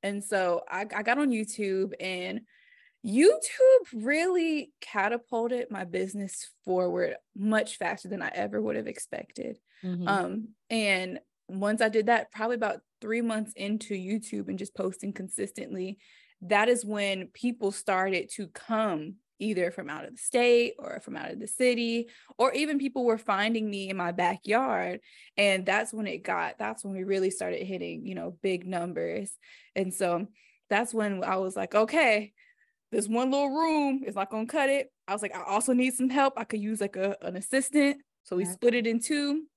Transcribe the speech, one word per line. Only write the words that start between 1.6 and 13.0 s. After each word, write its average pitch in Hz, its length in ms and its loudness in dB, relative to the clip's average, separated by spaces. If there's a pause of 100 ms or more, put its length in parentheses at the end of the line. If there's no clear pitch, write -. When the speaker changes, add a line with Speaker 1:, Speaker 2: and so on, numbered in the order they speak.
Speaker 1:
and 185 420 -4 (640)
YouTube 480 880 6
really 311 840 2
catapulted 240 920 -2
my 190 140 -8
business 190 680 -6 (140)
forward 180 520 0 (200)
much 214 420 0
faster 175 300 -4
than 180 140 -6
I - 80 -4
ever 208 320 -4
would 214 160 -2
have 110 100 -4
expected. - 680 -10 (260)
Speaker 2:
Mm-hmm. 180 240 -4
Speaker 1:
Um, 196 420 -2 (200)
and 190 500 0 (300)
once 202 320 0
I 220 80 4
did 214 160 2
that, 233 260 2
probably 233 240 -2
about 214 240 -2 (220)